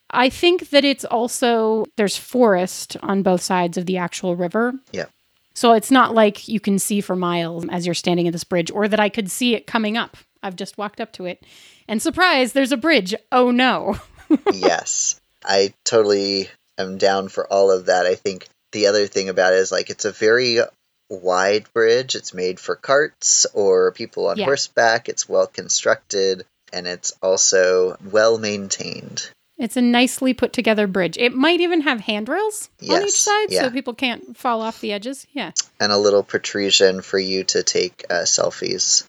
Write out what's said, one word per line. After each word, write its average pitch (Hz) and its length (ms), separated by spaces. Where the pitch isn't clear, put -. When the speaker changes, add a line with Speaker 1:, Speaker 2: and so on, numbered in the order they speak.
Speaker 1:
I 254 200
think 349 400
that 285 160
it's 277 180
also, 226 800
there's 202 180
forest 196 840
on 196 200
both 180 200
sides 180 340
of 180 80
the 185 140
actual 175 360
river. 196 380
Speaker 2:
Yeah. 185 140
Speaker 1:
So 233 180
it's 220 180
not 254 240
like 208 320
you 220 140
can 196 180
see 202 220
for 185 160
miles 170 520
as 175 160
you're 175 80
standing 175 360
at 165 40
this 175 120
bridge, 170 260
or 208 160
that 214 140
I 208 80
could 202 200
see 240 280
it - 100
coming 220 300
up. - 200
I've 196 140
just 190 240
walked 202 220
up 220 140
to 185 100
it. 175 200
And 214 120
surprise, 311 520
there's 269 180
a 285 60
bridge. 233 360
Oh, 247 180
no. 240 520
<laughs> - 500
Speaker 2:
Yes. - 680
I 98 300
totally 101 640
am 95 180
down 98 320
for - 240
all 98 200
of 92 140
that. 90 200
I 92 80
think 92 320
the 101 160
other 101 220
thing 95 220
about 92 220
it 92 40
is, 95 160
like, 92 180
it's - 140
a 101 80
very 117 480
wide 95 600
bridge. 117 420
It's - 180
made 92 280
for - 160
carts - 760
or 92 380
people 92 380
on 92 80
Speaker 1:
Yeah. 202 80
Speaker 2:
horseback. 120 640
It's - 200
well 95 200
constructed, 95 960
and 90 140
it's 90 340
also 92 760
well 113 260
maintained. - 880
Speaker 1:
It's 240 180
a 247 60
nicely 247 520
put - 180
together 214 340
bridge. 180 320
It 247 160
might 320 260
even 349 200
have 269 200
handrails 269 680
on - 60
each - 40
Speaker 2:
Yes, 403 260
Speaker 1:
side 220 340
so 180 140
Speaker 2:
yeah. 262 60
Speaker 1:
people 254 220
can't 240 440
fall 233 260
off 220 180
the 214 120
edges. 220 400
Yeah. 202 180
Speaker 2:
And 104 100
a 104 80
little 101 240
protrusion 98 800
for - 160
you 95 260
to - 200
take, - 440
uh, 87 140
selfies - 880